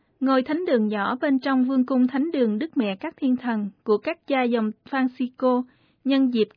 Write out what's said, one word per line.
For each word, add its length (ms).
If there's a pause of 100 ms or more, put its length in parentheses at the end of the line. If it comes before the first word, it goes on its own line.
(200)
ngôi 220
thánh 240
đường 220
nhỏ 320
bên 180
trong 260
Vương 220
cung 200
Thánh 260
đường 260
Đức 180
Mẹ 240
Các 200
Thiên 160
Thần 340 (140)
của 140
các 280
cha 160
dòng 280 (200)
Francisco, 720 (420)
nhân 300
dịp 220